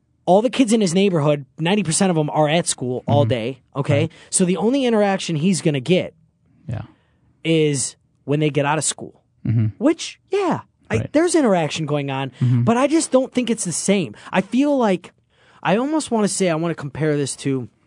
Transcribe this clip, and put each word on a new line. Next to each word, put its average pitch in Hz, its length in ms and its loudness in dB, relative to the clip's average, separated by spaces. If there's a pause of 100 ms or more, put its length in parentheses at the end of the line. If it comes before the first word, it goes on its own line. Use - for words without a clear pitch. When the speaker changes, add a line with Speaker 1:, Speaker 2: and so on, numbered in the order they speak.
(260)
Speaker 1:
all 190 160 4
the 247 80 0
kids 226 220 2
in 233 80 4
his 185 140 2
neighborhood, 151 520 2 (120)
ninety 190 240 0
percent 185 280 0
of 165 80 2
'em 151 120 0
are 151 180 2
at 165 180 0
school 123 400 -4
all 117 160 4
Speaker 2:
Mm-hmm. 113 80 2
Speaker 1:
day, 123 280 -4 (180)
okay? 135 260 0
Speaker 2:
Right. 156 100 -4 (180)
Speaker 1:
So - 140 0
the 180 140 0
only 254 260 0
interaction 202 520 0
he's 165 260 0
gonna 147 180 0
get 123 340 0 (540)
Speaker 2:
Yeah. - 140 -8 (600)
Speaker 1:
is 151 520 0 (280)
when 147 160 -2
they 151 100 2
get 139 160 0
out 151 120 0
of - 60 -4
school, - 380 -10 (240)
Speaker 2:
Mm-hmm. 113 200 2 (120)
Speaker 1:
which, - 420 -2 (100)
yeah, 370 300 0 (300)
I, 220 80 -2
Speaker 2:
Right. - 140 -6
Speaker 1:
there's 330 220 2
interaction 180 520 2
going 139 240 -2
on, 135 200 -4 (100)
Speaker 2:
Mm-hmm. 123 220 2
Speaker 1:
but 226 140 2
I 262 120 2
just 311 240 0
don't 254 200 0
think 247 180 -2
it's - 140 -4
the 175 80 -4
same. 170 420 -2 (180)
I 185 80 2
feel 277 360 0
like, 208 360 0 (500)
I 175 140 2
almost 285 340 -2
wanna 214 180 0
say, 185 220 -2
I 160 60 0
wanna 165 180 -4
compare 147 420 -4
this 143 200 -4
to, 131 320 -4 (180)